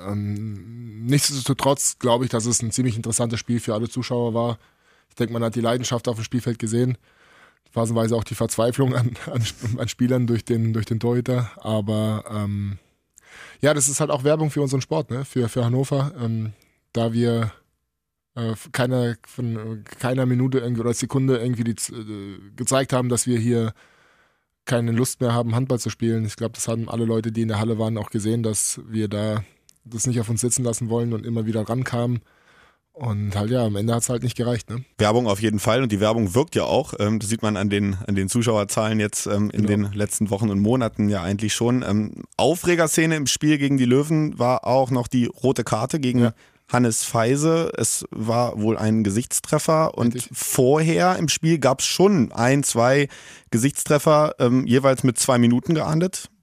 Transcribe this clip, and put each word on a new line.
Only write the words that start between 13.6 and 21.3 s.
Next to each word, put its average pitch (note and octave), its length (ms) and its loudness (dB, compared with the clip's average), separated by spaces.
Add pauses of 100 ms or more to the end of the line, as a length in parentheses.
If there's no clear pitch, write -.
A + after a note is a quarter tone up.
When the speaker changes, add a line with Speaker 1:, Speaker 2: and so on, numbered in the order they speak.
Speaker 1:
ja, D3 100 4
das D3 160 0
ist C#3 120 -4
halt D3 100 0
auch C#3 140 0
Werbung D#3 260 2
für D3 100 -2
unseren C3+ 220 0
Sport, D3+ 280 -4
ne? C3 140 -6
Für, A#2+ 240 -2
für B2 160 -2
Hannover. C3+ 560 0
Ähm, A2+ 320 -4 (400)
da A#2 220 0
wir, A#2 360 0 (840)
äh, A2+ 180 -4 (200)
keiner, B2 440 0 (100)
von, A#2+ 300 -6
äh, A2 260 -10 (180)
keiner B2+ 260 0
Minute B2+ 320 2
irgendwie A#2 240 -2
oder A#2+ 100 0
Sekunde C3 460 0